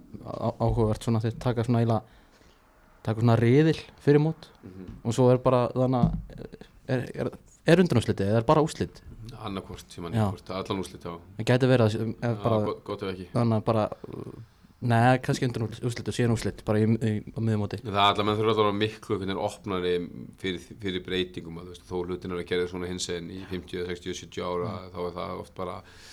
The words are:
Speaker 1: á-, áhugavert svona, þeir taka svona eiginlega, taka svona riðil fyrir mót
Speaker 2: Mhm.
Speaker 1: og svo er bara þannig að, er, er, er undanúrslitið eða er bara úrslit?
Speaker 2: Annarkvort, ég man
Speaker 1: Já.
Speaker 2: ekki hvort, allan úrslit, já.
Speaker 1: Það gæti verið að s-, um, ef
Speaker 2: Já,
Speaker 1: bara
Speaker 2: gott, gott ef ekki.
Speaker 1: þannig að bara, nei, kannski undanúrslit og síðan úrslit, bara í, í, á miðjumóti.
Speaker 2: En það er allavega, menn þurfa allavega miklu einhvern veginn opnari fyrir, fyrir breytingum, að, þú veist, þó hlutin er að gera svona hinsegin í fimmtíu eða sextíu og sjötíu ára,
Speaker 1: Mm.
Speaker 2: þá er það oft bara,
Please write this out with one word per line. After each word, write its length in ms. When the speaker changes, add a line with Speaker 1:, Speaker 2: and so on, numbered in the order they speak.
Speaker 1:
á-, 340
áhugavert 420
svona, 220
þeir 160
taka 240
svona 160
eiginlega, 240
taka 200
svona 180
riðil 400
fyrir 160
mót 300
Speaker 2:
Mhm. 220
Speaker 1:
og 80
svo 180
er 60
bara 320
þannig 420
að, 60
er, 120
er, 160
er 120
undanúrslitið 520
eða 80
er 60
bara 180
úrslit? 400
Speaker 2:
Annarkvort, 480
ég 140
man 100
Speaker 1:
Já. 160
Speaker 2:
ekki 60
hvort, 160
allan 320
úrslit, 180
já. 160
Speaker 1:
Það 60
gæti 220
verið 140
að 80
s-, 120
um, 200
ef 160
Speaker 2:
Já, 60
Speaker 1:
bara 220
Speaker 2:
gott, 180
gott 200
ef 120
ekki. 180
Speaker 1:
þannig 240
að 80
bara, 240
nei, 360
kannski 320
undanúrslit 580
og 60
síðan 240
úrslit, 260
bara 140
í, 80
í, 380
á 80
miðjumóti. 420
Speaker 2:
En 80
það 60
er 0
allavega, 260
menn 140
þurfa 160
allavega 240
miklu 380
einhvern 100
veginn 160
opnari 680
fyrir, 220
fyrir 240
breytingum, 540
að, 80
þú 80
veist, 160
þó 160
hlutin 260
er 60
að 80
gera 220
svona 200
hinsegin 440
í 180
fimmtíu 320
eða 80
sextíu 240
og 80
sjötíu 240
ára, 320
Speaker 1:
Mm. 160
Speaker 2:
þá 140
er 100
það 240
oft 140
bara, 260